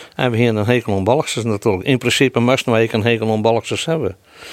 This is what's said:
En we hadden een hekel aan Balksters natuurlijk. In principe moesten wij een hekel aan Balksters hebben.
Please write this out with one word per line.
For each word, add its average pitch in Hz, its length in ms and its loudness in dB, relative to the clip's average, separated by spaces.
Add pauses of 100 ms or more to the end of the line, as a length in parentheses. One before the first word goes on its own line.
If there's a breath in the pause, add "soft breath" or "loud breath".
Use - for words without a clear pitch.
(140 loud breath)
En 127 160 0
we 113 60 -2
hadden 117 200 2
een 104 100 0
hekel 113 300 0
aan 95 80 0
Balksters 123 400 0
natuurlijk. 101 400 -2
In 127 140 2
principe 120 420 0
moesten 127 320 0
wij 113 200 2
een 110 100 0
hekel 110 300 0
aan 107 100 0
Balksters 113 420 0
hebben. 143 320 -4 (360 loud breath)